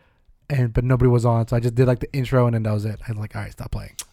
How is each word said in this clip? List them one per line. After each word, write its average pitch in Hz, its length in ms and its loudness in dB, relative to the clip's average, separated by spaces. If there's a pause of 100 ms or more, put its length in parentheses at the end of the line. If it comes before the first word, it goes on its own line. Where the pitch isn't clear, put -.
(520)
And, 123 200 0
but 120 120 0
nobody 127 240 4
was 120 160 4
on, 117 240 2
so 120 80 -2
I 120 40 0
just 117 140 -2
did, 127 120 4
like, 123 140 2
the - 120 -8
intro, 127 340 2
and 117 80 0
then 113 100 0
that 107 80 -2
was 104 120 -2
it. 107 220 -8
I - 40 -8
was 107 80 -8
like, 104 160 -10
"All 107 80 -8
right, 101 100 -10
stop - 180 -12
playing." 104 220 -8 (200)